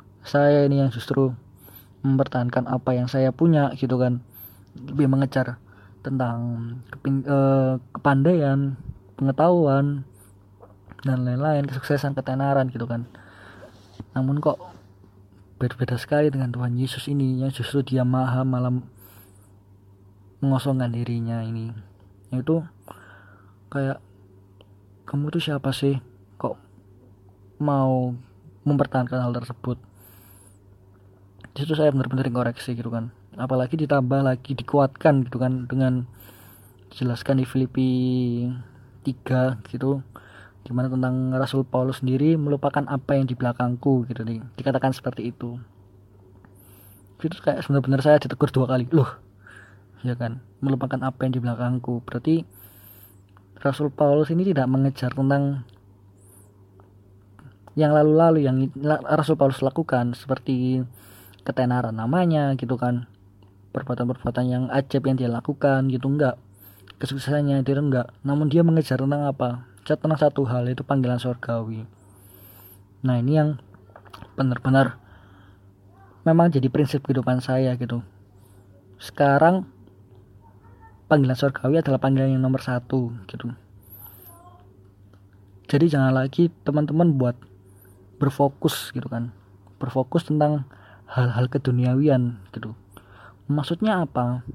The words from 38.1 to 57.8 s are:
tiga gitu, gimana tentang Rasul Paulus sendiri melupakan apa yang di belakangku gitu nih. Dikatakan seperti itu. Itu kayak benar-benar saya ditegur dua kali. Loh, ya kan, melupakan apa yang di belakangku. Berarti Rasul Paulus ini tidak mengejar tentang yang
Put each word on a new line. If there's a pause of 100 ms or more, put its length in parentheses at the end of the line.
tiga
gitu, (640)
gimana
tentang
Rasul
Paulus
sendiri
melupakan
apa
yang
di
belakangku
gitu
nih. (160)
Dikatakan
seperti
itu. (1600)
Itu
kayak
benar-benar
saya
ditegur
dua
kali.
Loh, (800)
ya
kan, (240)
melupakan
apa
yang
di
belakangku.
Berarti (1200)
Rasul
Paulus
ini
tidak
mengejar
tentang (2000)
yang